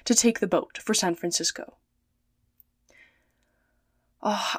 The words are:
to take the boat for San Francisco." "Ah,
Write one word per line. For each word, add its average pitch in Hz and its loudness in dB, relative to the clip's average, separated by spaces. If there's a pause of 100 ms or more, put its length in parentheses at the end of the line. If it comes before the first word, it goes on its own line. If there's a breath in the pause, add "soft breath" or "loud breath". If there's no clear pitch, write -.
to 233 4
take 226 4
the - 0
boat - 0
for - -2
San 180 2
Francisco." - -4 (2500)
"Ah, - -2